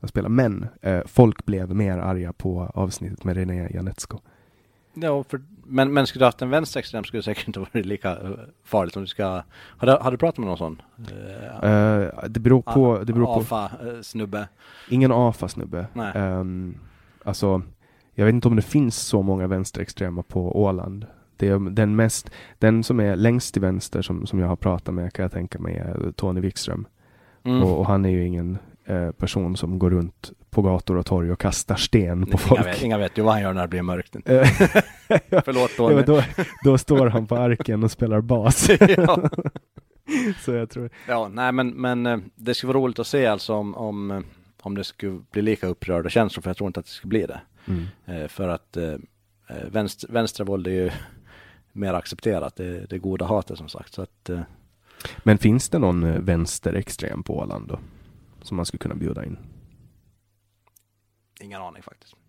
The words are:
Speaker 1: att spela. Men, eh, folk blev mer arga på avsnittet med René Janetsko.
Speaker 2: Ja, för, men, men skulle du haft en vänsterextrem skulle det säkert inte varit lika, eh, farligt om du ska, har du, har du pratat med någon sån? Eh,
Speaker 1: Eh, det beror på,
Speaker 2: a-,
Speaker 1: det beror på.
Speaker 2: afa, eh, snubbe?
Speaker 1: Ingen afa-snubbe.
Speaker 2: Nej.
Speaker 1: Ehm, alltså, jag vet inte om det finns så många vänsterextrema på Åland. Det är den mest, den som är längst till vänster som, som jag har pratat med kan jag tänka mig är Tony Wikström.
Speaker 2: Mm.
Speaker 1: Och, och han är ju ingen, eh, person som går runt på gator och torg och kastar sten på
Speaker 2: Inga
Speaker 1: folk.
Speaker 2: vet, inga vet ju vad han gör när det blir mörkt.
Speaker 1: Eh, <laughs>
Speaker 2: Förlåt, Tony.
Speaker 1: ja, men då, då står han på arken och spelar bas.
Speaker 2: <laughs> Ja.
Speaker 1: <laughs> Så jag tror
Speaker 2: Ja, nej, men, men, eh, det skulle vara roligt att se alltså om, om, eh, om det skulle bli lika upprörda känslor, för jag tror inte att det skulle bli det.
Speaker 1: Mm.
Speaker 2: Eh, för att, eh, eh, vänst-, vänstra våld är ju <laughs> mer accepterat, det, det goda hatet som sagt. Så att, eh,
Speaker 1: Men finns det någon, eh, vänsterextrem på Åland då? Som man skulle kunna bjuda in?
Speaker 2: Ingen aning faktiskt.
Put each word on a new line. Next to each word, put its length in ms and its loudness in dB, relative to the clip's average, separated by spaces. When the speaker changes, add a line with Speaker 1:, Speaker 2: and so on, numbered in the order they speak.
Speaker 1:
att 100 -8
spela. 180 -2
Men, 380 2
eh, 240 0
folk 400 4
blev 280 -4
mer 240 0
arga 340 -4
på 420 -6
avsnittet 500 -6
med 120 -2
René 380 -4
Janetsko. 440 -8
Speaker 2:
Ja, 300 -2
för, 160 -8
men, 260 2
men 140 4
skulle 160 -8
du 40 10
haft 160 2
en 80 -2
vänsterextrem 540 -2
skulle 140 -8
det 60 -6
säkert 220 -6
inte 140 -8
varit 260 -4
lika, 260 -4
eh, 180 -10
farligt 320 0
om 60 -8
du 40 -10
ska, 360 -4
har 320 -10
du, 60 8
har 180 2
du 60 0
pratat 220 0
med 100 -4
någon 100 -4
sån? 240 -8
Eh, 80 4
Speaker 1:
Eh, 580 2
det 120 -6
beror 220 6
på, 320 4
Speaker 2:
a-, 100 -2
Speaker 1:
det 80 -2
beror 140 4
på. 60 -2
Speaker 2:
afa, 380 -2
eh, 160 -10
snubbe? 460 -6
Speaker 1:
Ingen 220 6
afa-snubbe. 800 0
Speaker 2:
Nej. 220 -6
Speaker 1:
Ehm, 640 -4
alltså, 380 0
jag 120 0
vet 80 6
inte 140 2
om 80 4
det 60 4
finns 340 0
så 260 0
många 240 0
vänsterextrema 760 -6
på 400 -2
Åland. 440 -2
Det 120 2
är 220 0
den 260 2
mest, 340 0
den 260 4
som 160 2
är 160 2
längst 360 2
till 100 0
vänster 400 -2
som, 240 -6
som 120 -2
jag 100 2
har 80 0
pratat 380 -2
med 180 -6
kan 100 -6
jag 100 -4
tänka 260 -8
mig 180 -6
är 400 -6
Tony 240 -2
Wikström. 460 -6
Speaker 2:
Mm. 180 2
Speaker 1:
Och, 160 4
och 80 0
han 180 2
är 60 2
ju 160 2
ingen, 320 -4
eh, 260 -4
person 460 -4
som 220 -4
går 120 4
runt 420 -2
på 120 2
gator 340 2
och 100 0
torg 260 0
och 80 -2
kastar 360 -2
sten 460 2
på 60 0
Speaker 2:
Inga 100 2
Speaker 1:
folk. 280 4
Speaker 2:
vet, 160 -4
inga 160 0
vet 200 -2
ju 40 2
vad 100 6
han 100 0
gör 120 -2
när 80 -2
det 60 -2
blir 140 -4
mörkt. 340 -6
Speaker 1:
Eh, 60 -14
<laughs> 1200 4
Speaker 2:
Förlåt, 320 2
Tony. 180 6
Speaker 1:
ja, 20 6
men 100 6
då, 160 6
då 140 6
står 280 4
han 200 0
på 100 -2
arken 480 0
och 60 2
spelar 300 0
bas. 540 2
Speaker 2:
<laughs> 220 8
Ja. 340 4
Speaker 1:
<laughs> 400 -2
Så 80 -2
jag 180 -4
tror 200 -10
Speaker 2:
Ja, 200 -2
nej, 240 -2
men, 160 0
men, 380 -2
eh, 120 2
det 200 -4
skulle 180 -2
vara 120 4
roligt 140 -2
att 80 -6
se 200 2
alltså 280 0
om, 200 -4
om, 360 -6
eh, 100 -4
om 120 -8
det 100 -6
skulle 360 -10
bli 120 -2
lika 240 0
upprörda 440 -2
känslor, 320 0
för 80 -4
jag 60 -6
tror 100 -6
inte 140 -8
att 60 -12
det 60 -20
skulle 160 -14
bli 180 0
det. 140 -12
Speaker 1:
Mm. 180 -4
Speaker 2:
Eh, 240 -10
för 200 -6
att, 280 -8
eh, 160 -4
eh, 220 -12
vänst-, 380 -4
vänstra 360 -4
våld 220 -4
är 40 -2
ju 200 0
<laughs> 400 -20
mer 220 -4
accepterat, 640 -4
det, 340 -10
det 80 -8
goda 280 -4
hatet 320 -2
som 100 -16
sagt. 260 -18
Så 80 -10
att, 280 -14
eh, 100 -6
Speaker 1:
Men 160 6
finns 300 4
det 100 0
någon, 260 2
eh, 160 0
vänsterextrem 1040 -4
på 160 -6
Åland 300 -8
då? 100 -8
Som 140 -8
man 100 -4
skulle 120 -8
kunna 160 -6
bjuda 300 -6
in? 120 -10
Speaker 2:
Ingen 220 -16
aning 200 -16
faktiskt. 320 -20